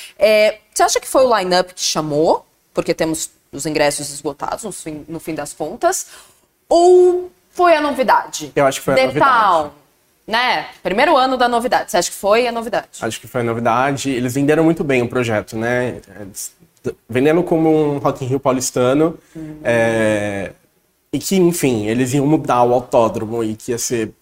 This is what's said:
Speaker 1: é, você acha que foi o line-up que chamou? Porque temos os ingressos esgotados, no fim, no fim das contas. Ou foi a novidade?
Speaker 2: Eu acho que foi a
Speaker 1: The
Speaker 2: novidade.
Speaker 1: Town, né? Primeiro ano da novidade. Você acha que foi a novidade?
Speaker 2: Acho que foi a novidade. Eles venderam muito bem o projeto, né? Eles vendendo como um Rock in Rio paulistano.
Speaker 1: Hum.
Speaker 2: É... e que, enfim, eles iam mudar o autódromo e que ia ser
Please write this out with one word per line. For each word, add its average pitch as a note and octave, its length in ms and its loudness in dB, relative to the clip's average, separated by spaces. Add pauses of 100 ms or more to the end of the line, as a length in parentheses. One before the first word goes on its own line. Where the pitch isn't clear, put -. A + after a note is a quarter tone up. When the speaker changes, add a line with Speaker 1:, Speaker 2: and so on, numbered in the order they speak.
(180)
Speaker 1:
é, G#3+ 400 4 (160)
você - 80 0
acha A4 180 2
que - 80 -16
foi C#4 200 2
o A3+ 100 2
line-up F3+ 380 0
que - 80 -12
chamou? D#3 600 0 (300)
Porque F3 180 -4
temos D#3+ 380 -4 (220)
os C#3 160 -8
ingressos D3 440 -2
esgotados, - 520 -8
no G3+ 80 -10
fim, D3+ 360 -14
no E3 120 -10
fim D#3+ 160 -10
das D3+ 180 -10
contas. A#3 540 -4 (600)
Ou F4+ 640 6 (220)
foi F4 240 4
a D4 60 0
novidade? B3 720 -2
Speaker 2:
Eu C#3+ 100 4
acho C3+ 140 0
que - 60 -10
foi C3+ 100 2
a - 20 4
Speaker 1:
The C4 100 4
Speaker 2:
novidade. C4 240 2
Speaker 1:
Town, F#3 380 2 (580)
né? G#3+ 380 -2 (160)
Primeiro B3+ 340 2
ano C4 220 2
da A#3+ 100 2
novidade. A#3 440 -2
Você G3+ 60 0
acha F3 120 0
que - 80 -16
foi A3+ 300 2
a A#3 40 -4
novidade? A3+ 360 -6 (120)
Speaker 2:
Acho - 220 -6
que A2+ 60 -20
foi B2 140 -4
a - 20 -2
novidade. A#2+ 680 0
Eles B2 240 -2
venderam D3 300 2
muito E3 200 2
bem C3 200 0
o A#2+ 40 -4
projeto, A2+ 480 -2
né? A#2+ 460 -4 (180)
Eles G2+ 320 -14 (560)
vendendo D3+ 360 2
como D#3+ 260 0
um D3+ 300 2
Rock C#3 260 -4
in - 20 -8
Rio C3+ 120 -2
paulistano. C3 800 0 (180)
Speaker 1:
Hum. D#3 280 -14
Speaker 2:
É... A2 880 0 (640)
e C#3+ 60 -4
que, F#3+ 180 -2
enfim, C#3 500 0
eles B2 260 -2
iam C#3 140 2
mudar C#3 360 2
o A#2+ 100 4
autódromo A2+ 680 0
e A2 140 -4
que - 160 -10
ia A2+ 60 -4
ser A2 340 -4 (100)